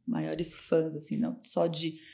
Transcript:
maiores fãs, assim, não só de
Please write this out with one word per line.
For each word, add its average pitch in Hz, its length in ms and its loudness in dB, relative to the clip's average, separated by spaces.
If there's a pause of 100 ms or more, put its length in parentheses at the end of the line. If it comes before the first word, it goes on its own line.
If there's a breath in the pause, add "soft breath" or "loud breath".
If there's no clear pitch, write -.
maiores 156 480 0
fãs, 160 400 2
assim, 147 220 0
não 240 260 0
só 170 240 2
de 160 300 -4 (160 loud breath)